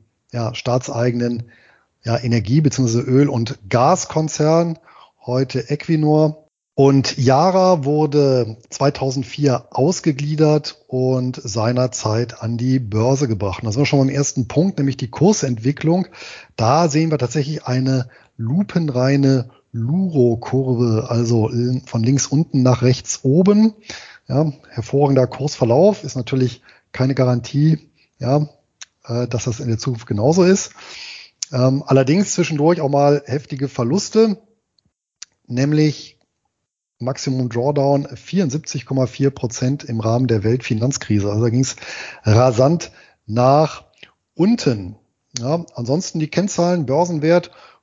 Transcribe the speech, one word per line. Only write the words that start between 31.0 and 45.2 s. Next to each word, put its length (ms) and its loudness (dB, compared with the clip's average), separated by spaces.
Ähm, 340 2
allerdings 500 2
zwischendurch 460 0
auch 80 -2
mal 380 2
heftige 420 -6
Verluste, 680 0
nämlich 680 0
Maximum 500 -4
Drawdown 680 0
vierundsiebzig 680 -4
Komma 220 0
vier 240 0
Prozent 540 -6
im 160 -6
Rahmen 260 0
der 160 0
Weltfinanzkrise. 880 -2
Also 140 0
da 60 2
ging's 260 0
rasant 640 4
nach 580 2
unten. 640 -2